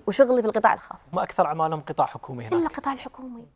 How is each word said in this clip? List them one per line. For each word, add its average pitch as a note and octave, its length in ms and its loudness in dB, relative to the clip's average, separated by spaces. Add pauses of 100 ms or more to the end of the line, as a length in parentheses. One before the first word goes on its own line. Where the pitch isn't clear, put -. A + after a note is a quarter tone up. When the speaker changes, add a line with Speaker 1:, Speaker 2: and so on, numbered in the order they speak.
Speaker 1:
وشغلي B3 340 4
في A3 60 0
القطاع G#3+ 260 4
الخاص. - 400 -12
Speaker 2:
ما F#3 100 0
أكثر - 220 2
أعمالهم D#3+ 360 -2
قطاع D3+ 240 -2
حكومي - 380 -10
هناك. A2 100 -6
Speaker 1:
إلا E4+ 140 2
قطاع C#4+ 260 -6
الحكومي. B3+ 520 -14 (100)